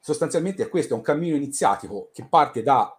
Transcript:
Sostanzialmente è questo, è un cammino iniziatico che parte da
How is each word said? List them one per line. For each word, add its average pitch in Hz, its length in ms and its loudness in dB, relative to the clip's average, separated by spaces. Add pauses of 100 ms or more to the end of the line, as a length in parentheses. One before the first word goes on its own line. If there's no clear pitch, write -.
(120)
Sostanzialmente 156 500 -2
è - 60 -2
questo, 156 260 0
è - 20 -2
un 110 60 -6
cammino 156 340 0
iniziatico 104 760 -2
che - 120 -16
parte 143 380 2
da 127 360 2